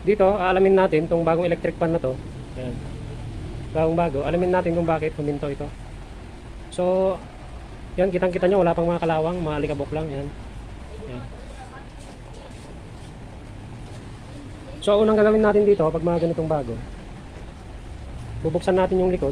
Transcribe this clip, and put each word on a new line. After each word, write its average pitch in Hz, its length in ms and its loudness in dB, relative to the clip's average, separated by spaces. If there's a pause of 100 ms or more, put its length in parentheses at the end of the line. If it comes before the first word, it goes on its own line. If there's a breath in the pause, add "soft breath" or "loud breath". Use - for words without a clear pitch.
Dito, 196 320 6
aalamin 190 400 6
natin 170 320 6
tong 170 160 2
bagong 170 240 4
electric 170 320 0
fan 165 160 2
na 165 80 0
to. 131 80 0 (480)
Ayan. 123 160 -6 (960)
Bagong 160 240 2
bago. 165 320 2
Alamin 175 240 2
natin 175 240 2
kung 170 80 2
bakit 156 320 0
huminto 147 320 -2
ito. 139 160 -4 (1120)
So, 185 400 4 (800)
yan, 185 160 4
kitang-kita 180 400 2
nyo, 185 160 6
wala 165 80 4
pang 170 80 2
mga 170 160 2
kalawang, 165 400 2
mga 151 240 -2
alikabok 143 320 -2
lang. 156 160 -2
Yan. 139 160 -4 (800)
Yan. 123 160 -10 (3500)
So, 202 160 6
unang 214 160 6
gagawin 214 240 6
natin 208 240 6
dito, 202 240 6
pag 160 160 0
mga 170 240 2
ganitong 160 240 0
bago, 123 240 0 (1700)
bubuksan 165 320 2
natin 185 240 4
yung 180 160 4
likod. 139 160 0